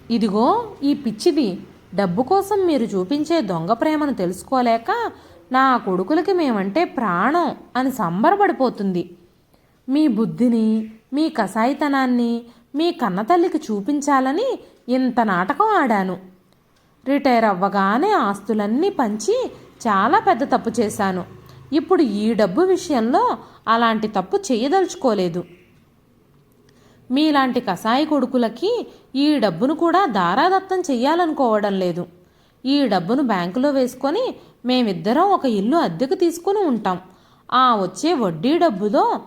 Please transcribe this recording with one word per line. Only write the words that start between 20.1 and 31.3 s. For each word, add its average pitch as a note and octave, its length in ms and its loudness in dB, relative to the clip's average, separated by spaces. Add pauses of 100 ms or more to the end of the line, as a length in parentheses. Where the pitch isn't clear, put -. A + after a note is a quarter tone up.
పెద్ద F4 240 0
తప్పు A#3+ 380 -2
చేశాను. G3 420 -2 (500)
ఇప్పుడు E4+ 280 2
ఈ G#3+ 320 0
డబ్బు G3+ 280 2
విషయంలో F4+ 760 2 (300)
అలాంటి A3+ 400 2
తప్పు G#3 300 -2
చేయదలుచుకోలేదు. A#3 1080 0 (1700)
మీలాంటి C4+ 480 2
కసాయి A#3 460 0
కొడుకులకి C4 840 0 (280)
ఈ C#4+ 240 2
డబ్బును A3 360 0
కూడా E4+ 300 2
దారాదత్తం D#4+ 760 0
చెయ్యాలనుకోవడం B3+ 1000 0